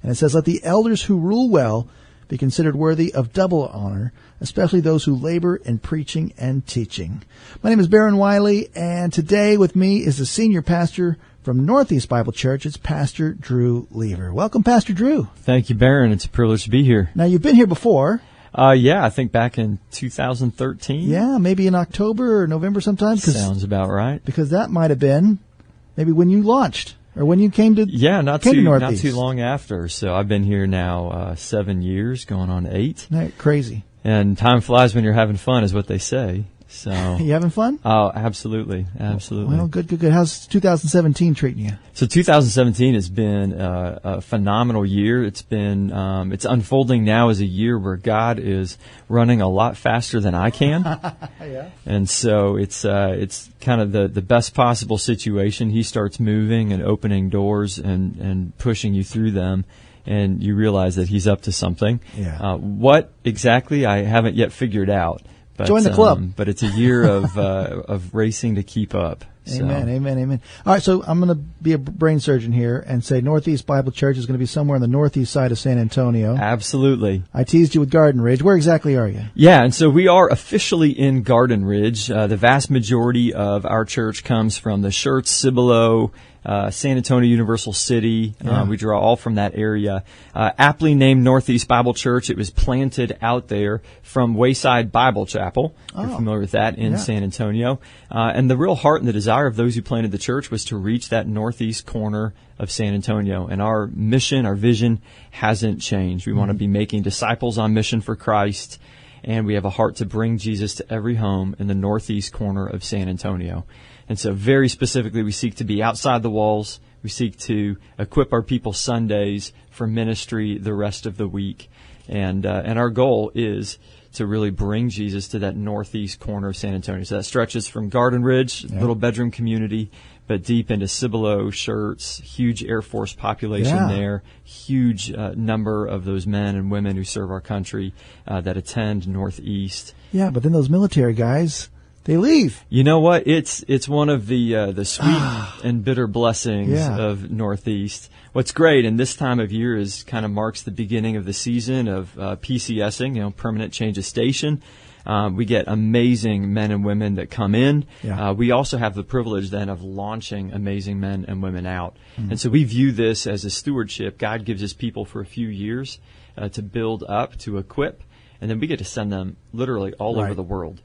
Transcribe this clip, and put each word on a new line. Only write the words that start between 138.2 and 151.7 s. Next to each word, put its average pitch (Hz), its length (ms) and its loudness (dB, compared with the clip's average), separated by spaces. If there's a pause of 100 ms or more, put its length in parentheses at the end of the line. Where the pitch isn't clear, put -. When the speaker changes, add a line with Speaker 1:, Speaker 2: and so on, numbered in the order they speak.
Speaker 2:
uh, 95 140 -6
that 92 160 -4
attend 104 500 -6
Northeast. 98 880 -8 (180)
Speaker 1:
Yeah, 190 180 0
but 123 140 -4
then 156 80 2
those 147 180 2
military 151 440 2
guys, 131 560 -2 (360)
they 156 120 2
leave. 226 520 2
Speaker 2:
You 131 140 4
know 156 160 6
what? 165 280 4
It's, 160 400 0
it's 135 220 0
one 147 200 2
of 120 180 0
the, 117 280 0
uh, 101 160 0
the 101 140 -4
sweet - 220 -4
Speaker 1:
<sighs> 123 560 -2
Speaker 2:
and 120 200 -2
bitter 123 240 0
blessings 110 640 0 (100)
Speaker 1:
Yeah. 131 180 -2
Speaker 2:
of 104 340 -4
Northeast. 104 800 -6 (240)
What's 127 180 -2
great, 151 340 4
and 113 140 0
this 127 160 -2
time 123 240 -2
of 104 120 -4
year 113 260 -2
is, 101 260 -6
kinda 110 240 -6
marks 107 340 -4
the 113 100 -12
beginning 110 440 -4
of 98 100 -6
the 98 80 -6
season 120 540 -4